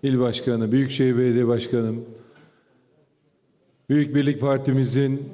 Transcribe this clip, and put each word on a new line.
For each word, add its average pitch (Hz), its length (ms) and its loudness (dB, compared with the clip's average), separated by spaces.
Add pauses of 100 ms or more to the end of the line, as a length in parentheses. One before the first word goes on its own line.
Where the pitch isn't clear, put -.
il 131 180 2
başkanı, 113 520 -2
Büyükşehir 131 460 0
Belediye 123 280 2
Başkanım, 117 580 -2 (1800)
Büyük 147 260 2
Birlik 143 260 0
Partimizin 135 840 0 (120)